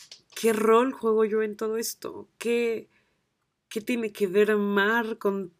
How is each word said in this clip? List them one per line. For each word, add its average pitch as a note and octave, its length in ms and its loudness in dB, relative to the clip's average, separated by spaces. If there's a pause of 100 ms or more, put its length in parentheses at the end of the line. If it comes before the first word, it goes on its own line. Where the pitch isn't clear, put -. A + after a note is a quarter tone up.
(340)
¿qué A3+ 180 2
rol A3+ 400 4
juego A3 320 0
yo A3 180 0
en G#3 140 -4
todo A3 200 -4
esto? - 520 -10 (100)
¿Qué, A#3 500 -2 (800)
qué - 120 -6
tiene A3+ 320 -4
que G#3 140 -2
ver G3+ 240 2
amar G#3+ 680 0
con G3 420 -4